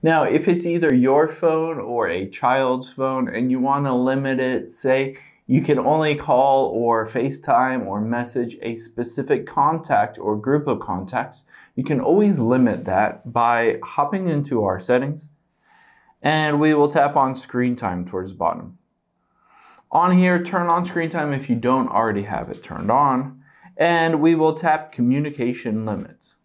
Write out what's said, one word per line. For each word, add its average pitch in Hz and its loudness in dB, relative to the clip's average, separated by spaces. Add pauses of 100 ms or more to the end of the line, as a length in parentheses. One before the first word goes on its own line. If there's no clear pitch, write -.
Now, 160 4
if - 0
it's 175 0
either 170 2
your 135 4
phone 160 -2
or 113 -2
a 92 -4
child's 127 0
phone 131 -4
and 127 -2
you 127 0
wanna 139 0
limit 131 0
it, 127 -4
say 135 -2 (300)
you 131 4
can 135 2
only 151 2
call 135 2
or 113 0
FaceTime 127 0
or 98 -6
message 120 -4
a 113 -6
specific 123 -4
contact 143 0
or 107 -2
group 143 0
of 131 -2
contacts, 107 -8 (300)
you 127 -4
can 139 -2
always 196 4
limit 117 2
that 101 -2
by 117 2
hopping 190 -4
into 143 -2
our 92 0
settings, 135 -2 (920)
and 151 0
we 156 4
will 147 4
tap 143 2
on 131 2
screen 123 -2
time 90 -4
towards 95 -8
the 92 -18
bottom. - -4 (1120)
On 180 4
here, 180 4
turn 175 -2
on 175 2
screen 170 -4
time 151 -4
if 135 -6
you 117 0
don't 123 0
already 104 0
have - -8
it - -14
turned - -8
on, 135 0 (340)
and 165 2
we 165 6
will 156 2
tap 156 -2
communication 123 -2
limits. - -10